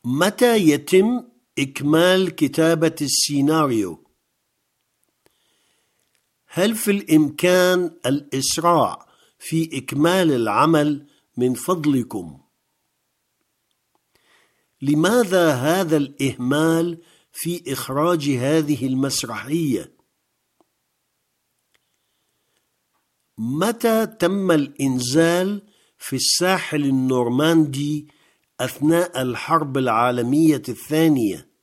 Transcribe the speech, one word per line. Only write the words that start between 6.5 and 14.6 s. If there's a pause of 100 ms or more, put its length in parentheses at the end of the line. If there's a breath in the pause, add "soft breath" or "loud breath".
في
الإمكان
الإسراع (320 soft breath)
في
إكمال
العمل (300 soft breath)
من
فضلكم؟ (2500)